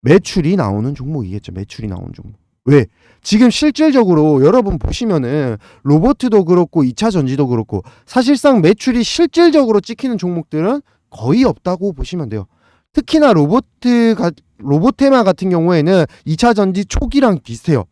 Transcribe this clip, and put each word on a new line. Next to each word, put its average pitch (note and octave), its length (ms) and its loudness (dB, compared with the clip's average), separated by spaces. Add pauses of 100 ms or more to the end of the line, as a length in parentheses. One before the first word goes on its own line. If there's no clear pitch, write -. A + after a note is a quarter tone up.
매출이 E3+ 540 0
나오는 A2 400 -4
종목이겠죠. A2 560 -10
매출이 G#2 340 -12
나오는 F2+ 260 -12
종목. G#2 220 -20 (300)
왜? C3 220 4 (360)
지금 A3 260 2
실질적으로 G3+ 960 2
여러분 G3 360 2
보시면은 C3+ 760 -4 (280)
로보트도 G3 640 2
그렇고 E3+ 360 0
이 B2+ 120 -2
차 G#3+ 180 -2
전지도 C#3 340 -2
그렇고 A2 380 -4 (220)
사실상 C4 540 2
매출이 A3 440 0
실질적으로 D4+ 760 2
찍히는 A#3 380 -8
종목들은 F3+ 640 -4 (280)
거의 E3 340 0
없다고 F#3 480 -4
보시면 D#3+ 360 -8
돼요. G2+ 180 -8 (460)
특히나 D4+ 400 2
로보트 A3+ 840 0
가-, F3+ 160 -2 (280)
로보테마 A#3 640 0
같은 F#3 260 0
경우에는 E3+ 540 2 (220)
이 D#3 100 -4
차 A#3+ 180 2
전지 F#3+ 300 -2
초기랑 A#3 580 0
비슷해요. A#2 480 -4